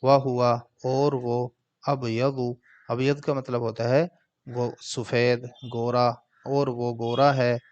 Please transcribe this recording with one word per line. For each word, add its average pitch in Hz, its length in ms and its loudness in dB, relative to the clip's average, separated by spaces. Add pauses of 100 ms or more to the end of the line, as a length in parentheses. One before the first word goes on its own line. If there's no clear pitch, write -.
وہو، 131 400 4 (400)
اور 135 300 0
وہ، 123 360 -2 (380)
ابیض، 131 520 0 (500)
ابیض 131 320 0
کا 147 120 -2
مطلب 127 280 -2
ہوتا 113 280 -2
ہے 143 180 4 (400)
وہ 120 240 -4 (120)
سفید، 123 640 0 (300)
گورا، 120 340 0 (360)
اور 139 220 -2
وہ 120 280 -4
گورا 120 420 2
ہے۔ 123 200 2 (160)